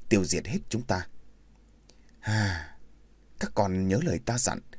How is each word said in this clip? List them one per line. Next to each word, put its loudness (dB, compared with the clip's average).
tiêu 6
diệt 2
hết -4
chúng -2
ta." -2
"À, -2
các -4
con 2
nhớ 4
lời 0
ta -2
dặn, 2